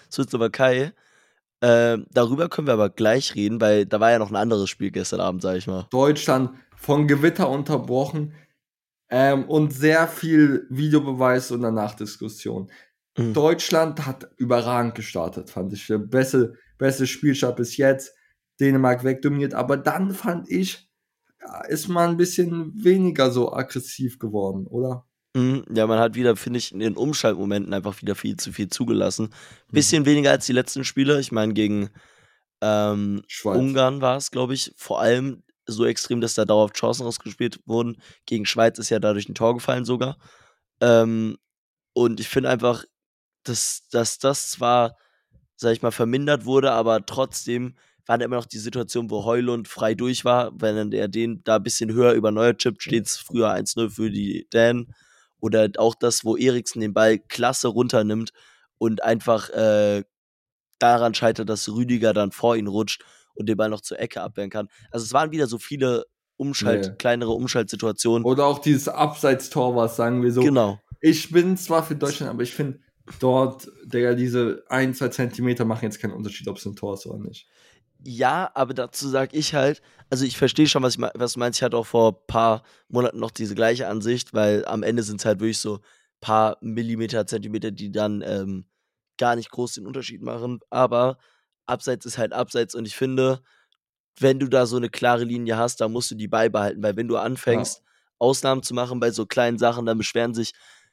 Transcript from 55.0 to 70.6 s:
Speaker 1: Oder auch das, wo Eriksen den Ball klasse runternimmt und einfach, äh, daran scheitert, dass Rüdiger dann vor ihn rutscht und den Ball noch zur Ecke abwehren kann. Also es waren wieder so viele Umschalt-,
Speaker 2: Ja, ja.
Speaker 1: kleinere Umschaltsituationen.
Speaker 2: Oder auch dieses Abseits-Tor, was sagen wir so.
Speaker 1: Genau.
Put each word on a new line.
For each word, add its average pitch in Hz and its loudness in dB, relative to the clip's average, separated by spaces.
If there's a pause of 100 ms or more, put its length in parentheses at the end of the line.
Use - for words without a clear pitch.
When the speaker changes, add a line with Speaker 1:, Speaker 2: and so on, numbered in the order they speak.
Speaker 1:
Oder 110 2 (100)
auch 113 4
das, - 0
wo 110 0
Eriksen 123 0
den 107 -4
Ball 110 4
klasse 123 -2
runternimmt 113 0 (460)
und 110 -2
einfach, 113 0
äh, 104 2 (800)
daran 120 4
scheitert, 113 0
dass 107 -4
Rüdiger 113 0
dann 101 0
vor 117 2
ihn 104 -2
rutscht 101 -4 (300)
und 107 -8
den 107 0
Ball 107 0
noch 107 -6
zur - -12
Ecke 113 -8
abwehren 98 -8
kann. 104 -6 (220)
Also 117 -6
es 113 -10
waren 151 0
wieder 151 -2
so 113 -4
viele 123 -2 (320)
Umschalt-, 123 -2
Speaker 2:
Ja, 95 -8
ja. 101 -16
Speaker 1:
kleinere 120 0
Umschaltsituationen. 117 -2
Speaker 2:
Oder 131 2
auch 139 2
dieses 143 2
Abseits-Tor, 131 0
was 113 0
sagen 120 0
wir 120 2
so. 127 2
Speaker 1:
Genau. 113 4 (200)